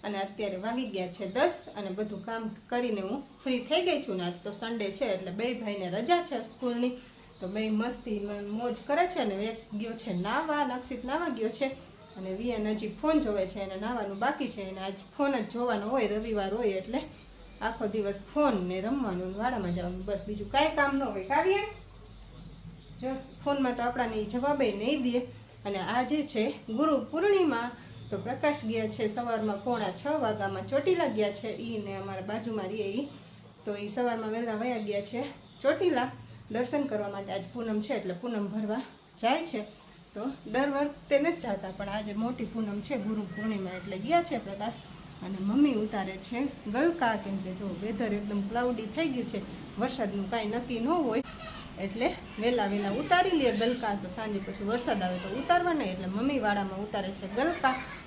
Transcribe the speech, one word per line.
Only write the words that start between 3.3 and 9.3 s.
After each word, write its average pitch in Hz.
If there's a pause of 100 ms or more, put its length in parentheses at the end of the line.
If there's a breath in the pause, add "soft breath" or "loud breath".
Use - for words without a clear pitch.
ફ્રી 254 (100)
થઈ 330
ગઈ 320
છું 190
ને. 180
આજ 175
તો 208
સન્ડે 226 (100)
છે 277 (100)
એટલે 185
બે 233 (140)
ભાઈને 202
રજા 285
છે 233
સ્કૂલની, 247 (480 loud breath)
તો 185
બે 214
મસ્તી 214
મ-, 208
મોજ 240 (140)
કરે 320
છે. 339
અને 196 (140)